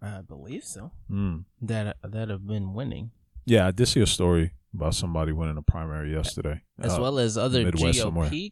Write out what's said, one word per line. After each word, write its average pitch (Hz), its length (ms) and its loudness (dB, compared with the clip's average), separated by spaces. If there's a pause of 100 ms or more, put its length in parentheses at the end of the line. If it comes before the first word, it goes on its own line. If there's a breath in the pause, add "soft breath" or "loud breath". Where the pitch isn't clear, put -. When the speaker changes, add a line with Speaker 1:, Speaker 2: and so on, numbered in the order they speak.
Speaker 1:
I 98 200 -10
believe 90 440 -14
so. - 280 -14 (180)
Speaker 2:
Mm. 95 360 -2 (140)
Speaker 1:
That, 107 440 -4
that 110 240 -6
have 98 180 -6
been 101 280 -4
winning. 117 360 -6 (340)
Speaker 2:
Yeah, 110 220 6
I 92 40 4
did 104 160 4
see - 160 4
a 98 40 6
story 87 460 4 (220)
about 78 200 0
somebody 80 380 0
winning 78 240 -2
a 76 60 -8
primary 78 500 0
yesterday. 78 480 -4 (180)
Speaker 1:
As - 200 -2
Speaker 2:
Uh, - 20 0
Speaker 1:
well 135 180 0
as 113 200 2
other 123 260 2
Speaker 2:
Midwest 82 340 4
Speaker 1:
G 117 40 2
O - 20 2
P - 60 0
Speaker 2:
somewhere. 80 200 0 (220)